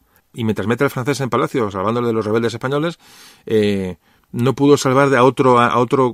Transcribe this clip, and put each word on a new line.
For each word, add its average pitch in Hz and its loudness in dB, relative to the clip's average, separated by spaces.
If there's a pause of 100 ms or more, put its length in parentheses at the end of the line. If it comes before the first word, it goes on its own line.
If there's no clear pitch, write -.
(340)
Y 123 -8
mientras 107 -2
mete 120 0
al 139 0
francés 131 -4
en 127 -4
palacio, 120 -2
salvándole 110 -2
de 117 -2
los 110 -2
rebeldes 113 -2
españoles, 143 -6 (460)
eh, 101 -2 (340)
no 123 0
pudo 139 4
salvar 139 2
de 131 2
a 120 4
otro, 131 4
a, 120 4
a 117 0
otro 127 0